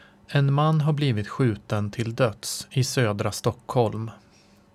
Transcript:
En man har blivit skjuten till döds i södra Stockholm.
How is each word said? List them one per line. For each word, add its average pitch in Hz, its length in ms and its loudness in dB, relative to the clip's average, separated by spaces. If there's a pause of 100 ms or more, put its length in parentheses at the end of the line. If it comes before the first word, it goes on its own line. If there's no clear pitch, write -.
(260)
En 139 260 2
man 156 280 4
har 151 120 2
blivit 131 360 0
skjuten 104 600 -2
till 113 240 -6
döds - 560 -2
i 131 140 0
södra 107 480 0
Stockholm. 110 800 -2 (640)